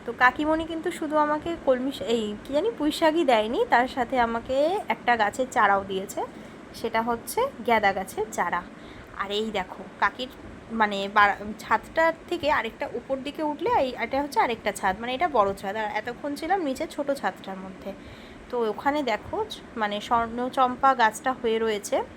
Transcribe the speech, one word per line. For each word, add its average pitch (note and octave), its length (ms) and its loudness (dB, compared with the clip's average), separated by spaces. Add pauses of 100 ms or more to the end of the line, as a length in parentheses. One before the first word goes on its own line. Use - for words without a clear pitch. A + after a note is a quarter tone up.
তো A#3+ 80 -6
কাকিমণি D4+ 540 4
কিন্তু E4 240 -4
শুধু D#4 260 -4
আমাকে D4+ 340 2 (140)
কলমি C4 280 2
শা-, F#3+ 220 -6
এই A3+ 100 2 (200)
কী - 80 -12
জানি E4 180 2
পুঁই D4+ 220 0
শাকই D#4+ 320 4
দেয়নি, A#3+ 360 4 (100)
তার B3 180 6
সাথে C4 300 -2
আমাকে A#3 380 0 (320)
একটা A3+ 280 2
গাছের A3 340 0
চারাও G3+ 340 4
দিয়েছে, F#3+ 360 -6 (540)
সেটা A3+ 280 -2
হচ্ছে A#3 380 -2 (260)
গ্যাদা G#3+ 260 4
গাছের F#3+ 400 -4
চারা। F3 300 0 (560)
আর G3 120 -4
এই G#3 200 0
দেখো G3 320 -4 (180)
কাকির B3 300 0 (420)
মানে G#3 260 2 (100)
বা-, G3+ 300 6 (200)
ছাদটার D#4+ 560 2 (140)
থেকে E4 220 -2
আরেকটা A#3+ 440 -2
উপর A#3+ 220 -4 (100)
দিকে C#4+ 160 -6
উঠলে D4+ 360 -2
এই, C4+ 120 2 (100)
এটা A#3 220 -2
হচ্ছে C#4+ 180 -2
আরেকটা A#3 320 0
ছাদ, G3 280 0
মানে A#3+ 140 -4
এটা F4 140 0
বড় G#3+ 260 6
ছাদ, G3 220 -6
আর G#3+ 180 -4
এতক্ষণ A#3+ 400 -6
ছিলাম D#4+ 280 0
নিচে C4+ 240 -2
ছোট D4+ 240 -6
ছাদটার G3 540 -4
মধ্যে। F#3+ 260 -12 (600)
তো B3 60 -4 (160)
ওখানে C#4 300 0
দেখো A#3 420 -2
চ-, - 160 -10 (160)
মানে G#3 240 0
স্বর্ণচম্পা B3 960 2
গাছটা A3+ 380 2
হয়ে A3+ 260 0
রয়েছে A3 380 0 (200)